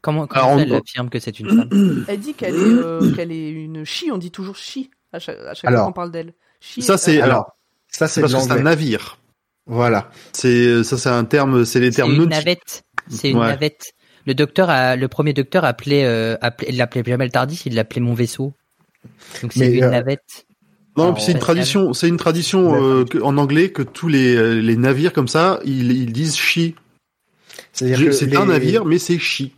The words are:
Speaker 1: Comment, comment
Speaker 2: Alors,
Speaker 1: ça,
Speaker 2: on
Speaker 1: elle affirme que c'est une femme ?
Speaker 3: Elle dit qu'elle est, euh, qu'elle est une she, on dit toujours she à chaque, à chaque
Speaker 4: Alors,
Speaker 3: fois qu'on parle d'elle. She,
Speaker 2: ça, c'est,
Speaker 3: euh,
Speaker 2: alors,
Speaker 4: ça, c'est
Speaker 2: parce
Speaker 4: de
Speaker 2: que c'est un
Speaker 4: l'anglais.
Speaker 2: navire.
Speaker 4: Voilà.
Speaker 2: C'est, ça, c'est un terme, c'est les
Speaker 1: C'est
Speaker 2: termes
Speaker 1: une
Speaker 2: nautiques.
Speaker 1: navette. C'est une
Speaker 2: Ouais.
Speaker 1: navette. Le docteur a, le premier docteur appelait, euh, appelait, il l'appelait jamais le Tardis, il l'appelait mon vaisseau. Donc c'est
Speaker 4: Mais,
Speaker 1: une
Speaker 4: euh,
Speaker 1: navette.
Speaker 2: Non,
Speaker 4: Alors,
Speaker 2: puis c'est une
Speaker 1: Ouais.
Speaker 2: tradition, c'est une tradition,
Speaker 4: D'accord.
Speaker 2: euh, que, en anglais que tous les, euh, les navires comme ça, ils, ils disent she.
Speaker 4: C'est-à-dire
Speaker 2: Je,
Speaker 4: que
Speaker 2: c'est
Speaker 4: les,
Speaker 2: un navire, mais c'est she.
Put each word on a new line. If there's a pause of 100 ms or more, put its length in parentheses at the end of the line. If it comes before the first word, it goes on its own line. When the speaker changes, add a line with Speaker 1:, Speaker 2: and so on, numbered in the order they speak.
Speaker 1:
Comment,
comment
Speaker 2:
Alors,
Speaker 1:
ça,
Speaker 2:
on
Speaker 1:
elle
affirme
que
c'est
une
femme ?
Speaker 3:
Elle
dit
qu'elle
est,
euh,
qu'elle
est
une
she,
on
dit
toujours
she (220)
à
chaque,
à
chaque
Speaker 4:
Alors,
Speaker 3:
fois
qu'on
parle
d'elle. (280)
She,
Speaker 2:
ça,
c'est,
Speaker 3:
euh,
Speaker 2:
alors, (340)
Speaker 4:
ça,
c'est
Speaker 2:
parce
Speaker 4:
de
Speaker 2:
que
c'est
un
Speaker 4:
l'anglais.
Speaker 2:
navire. (480)
Speaker 4:
Voilà. (240)
Speaker 2:
C'est,
ça,
c'est
un
terme,
c'est
les
Speaker 1:
C'est
Speaker 2:
termes
Speaker 1:
une
Speaker 2:
nautiques.
Speaker 1:
navette. (260)
C'est
une
Speaker 2:
Ouais.
Speaker 1:
navette. (340)
Le
docteur
a,
le
premier
docteur
appelait,
euh,
appelait,
il
l'appelait
jamais
le
Tardis,
il
l'appelait
mon
vaisseau. (880)
Donc
c'est (100)
Speaker 4:
Mais,
Speaker 1:
une
Speaker 4:
euh,
Speaker 1:
navette. (520)
Speaker 2:
Non,
Speaker 4:
Alors,
Speaker 2:
puis
c'est
une
Speaker 1:
Ouais.
Speaker 2:
tradition,
c'est
une
tradition,
Speaker 4:
D'accord.
Speaker 2:
euh,
que,
en
anglais
que
tous
les,
euh,
les
navires
comme
ça,
ils,
ils
disent
she. (1000)
Speaker 4:
C'est-à-dire
Speaker 2:
Je,
Speaker 4:
que
Speaker 2:
c'est
Speaker 4:
les,
Speaker 2:
un
navire,
mais
c'est
she.